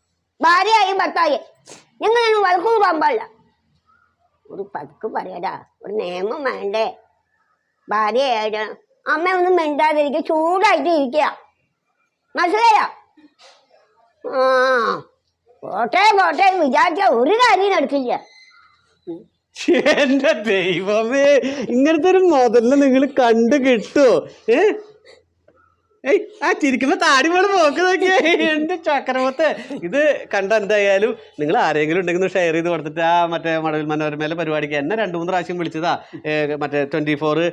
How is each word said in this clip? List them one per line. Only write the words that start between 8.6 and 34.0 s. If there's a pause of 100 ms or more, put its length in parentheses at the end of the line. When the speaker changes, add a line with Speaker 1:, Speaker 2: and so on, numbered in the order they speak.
Speaker 1:
അമ്മ
ഒന്നും
മിണ്ടാതിരിക്കുക,
ചൂടായിട്ട്
ഇരിക്കുക, (1000)
മനസ്സിലായോ? (1400)
ആ, (1200)
പോട്ടെ (160)
പോട്ടെ (180)
വിചാരിച്ച (180)
ഒരു
കാര്യം
നടക്കില്ല. (1900)
Speaker 2:
എന്റെ
ദൈവമേ, (480)
ഇങ്ങനത്തെ
ഒരു
മുതലിനെ
നിങ്ങൾ (160)
കണ്ടു
കിട്ടുമോ? (260)
ഏ? (1500)
ഏയ്, (240)
ആ
ചിരിക്കുമ്പോ
താടി
പോലെ
പോക്ക്
നോക്കിയേ. (340)
എന്റെ
ചക്രമത്തെ, (400)
ഇത്
കണ്ട
എന്തായാലും (220)
നിങ്ങൾ
ആരെങ്കിലും
ഉണ്ടെങ്കിൽ
ഒന്ന്
ഷെയർ
ചെയ്ത്
കൊടുത്തിട്ട്
ആ
മറ്റേ
മടവിൽ
മനോരമയിലെ